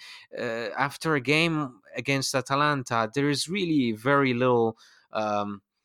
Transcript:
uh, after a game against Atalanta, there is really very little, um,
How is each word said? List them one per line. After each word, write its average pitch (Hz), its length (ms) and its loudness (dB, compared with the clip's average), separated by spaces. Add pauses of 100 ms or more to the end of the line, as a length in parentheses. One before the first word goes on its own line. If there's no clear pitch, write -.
(380)
uh, 117 400 -6
after 139 380 -2
a 143 40 0
game 151 640 0 (140)
against 135 400 -2
Atalanta, 135 800 0
there 143 160 2
is 143 200 -2
really 160 420 2
very 127 440 2
little, 120 420 2 (340)
um, 104 520 -4 (220)